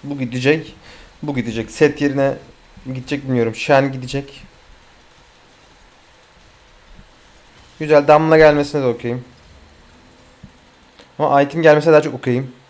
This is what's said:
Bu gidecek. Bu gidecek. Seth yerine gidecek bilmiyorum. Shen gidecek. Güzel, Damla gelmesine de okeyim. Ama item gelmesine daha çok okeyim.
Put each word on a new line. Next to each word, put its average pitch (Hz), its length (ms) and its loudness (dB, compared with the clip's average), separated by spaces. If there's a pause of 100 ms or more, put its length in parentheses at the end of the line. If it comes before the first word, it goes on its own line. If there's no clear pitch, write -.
Bu 143 140 -12
gidecek. 131 580 -4 (480)
Bu 147 120 -8
gidecek. 113 360 -6
Seth 147 300 0
yerine 139 320 -2 (600)
gidecek 135 300 -8
bilmiyorum. 120 320 -2
Shen 139 360 0
gidecek. 127 500 -12 (3500)
Güzel, 151 280 2
Damla 160 300 4
gelmesine 147 440 4
de 135 40 -4
okeyim. 120 400 -6 (1900)
Ama 139 220 2
item 147 200 -2
gelmesine 156 320 4
daha 151 80 6
çok 151 120 -8
okeyim. 131 400 -6 (160)